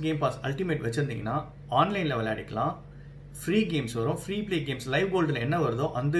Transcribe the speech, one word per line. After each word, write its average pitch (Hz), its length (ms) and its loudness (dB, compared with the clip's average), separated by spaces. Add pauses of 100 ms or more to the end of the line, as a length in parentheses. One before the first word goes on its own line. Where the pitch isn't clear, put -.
Game 156 180 2
Pass 127 120 2 (120)
Ultimate 151 380 0
வச்சிருந்தீங்கன்னா, 117 520 0 (440)
ஆன்லைன்ல 175 380 2
விளையாடிக்கலாம். 110 540 -2 (680)
Free 190 180 4 (140)
games 120 260 0
வரும், 151 240 0
Free 202 140 -4 (100)
play 185 100 0 (100)
games, 123 280 -4
Live 190 200 4
Gold-ல 151 300 4
என்ன 160 200 2
வருதோ 120 220 2 (120)
அந்த 147 200 2